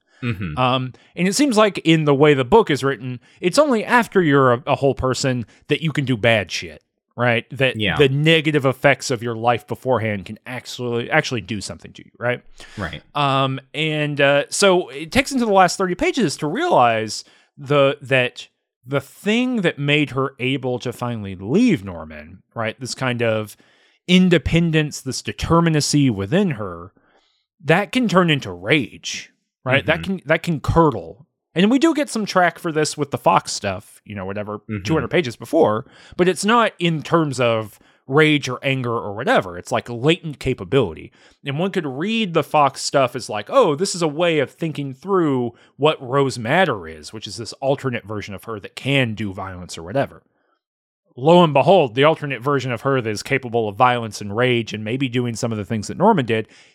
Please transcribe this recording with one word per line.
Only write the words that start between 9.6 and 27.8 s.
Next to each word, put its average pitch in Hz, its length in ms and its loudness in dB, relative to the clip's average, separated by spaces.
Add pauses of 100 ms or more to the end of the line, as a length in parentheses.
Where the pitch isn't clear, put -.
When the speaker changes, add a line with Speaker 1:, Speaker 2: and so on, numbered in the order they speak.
Speaker 2:
beforehand 110 600 -2
can 110 200 -14
actually, 120 640 -8
actually 143 320 0
do 95 200 -6
something 90 320 -14
to - 100 -20
you, - 160 -20
right? 120 240 -4 (340)
Speaker 1:
Right. - 240 -8 (140)
Speaker 2:
Um, 135 460 0 (120)
and, 151 460 -2
uh, 143 300 4
so 180 400 2
it 156 240 -12
takes 277 180 0
into 240 140 0
the 208 80 0
last 185 240 6
thirty 180 180 -2
pages 277 420 -2
to 151 100 -4
realize 127 760 0 (340)
the, 139 440 2
that 127 480 -2 (400)
the 135 120 -2
thing 240 560 -4
that 170 200 -2
made 143 340 0
her 135 280 -4
able 127 400 -4
to 120 140 -6
finally 107 420 -8
leave 131 480 0
Norman, 80 580 -16 (140)
right, 110 240 -6
this 127 160 -10
kind 120 260 -2
of 110 360 -2 (500)
independence, 170 920 2
this 127 200 -8
determinacy 151 880 2
within 117 420 0
her, 92 420 -10 (720)
that 175 280 2